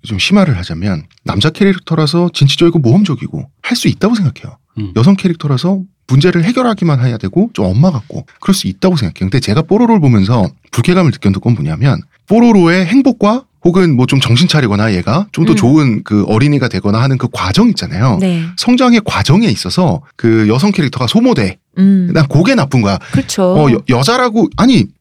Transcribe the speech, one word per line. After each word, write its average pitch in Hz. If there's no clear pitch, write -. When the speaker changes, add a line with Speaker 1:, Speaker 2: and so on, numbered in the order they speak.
Speaker 1:
좀 101
심화를 185
하자면, 87
남자 104
캐릭터라서 170
진취적이고 170
모험적이고 123
할 240
수 -
있다고 208
생각해요. -
Speaker 2:
음. 101
Speaker 1:
여성 165
캐릭터라서 165
문제를 165
해결하기만 202
해야 120
되고 170
좀 104
엄마 131
같고 -
그럴 196
수 -
있다고 180
생각해요. 95
근데 135
제가 117
뽀로로를 220
보면서 110
불쾌감을 175
느꼈던 95
건 120
뭐냐면, 95
뽀로로의 190
행복과 240
혹은 175
뭐 127
좀 139
정신 123
차리거나 107
얘가 123
좀 160
더 113
Speaker 3:
음. 110
Speaker 1:
좋은 127
그 104
어린이가 131
되거나 101
하는 135
그 120
과정 196
있잖아요. 131
Speaker 3:
네. 175
Speaker 1:
성장의 247
과정에 208
있어서 139
그 110
여성 139
캐릭터가 131
소모돼. 185
Speaker 3:
음. 190
Speaker 1:
난 151
그게 185
나쁜 139
거야. 98
Speaker 3:
그렇죠. 190
Speaker 1:
어, 147
여-, -
여자라고, 220
아니, 190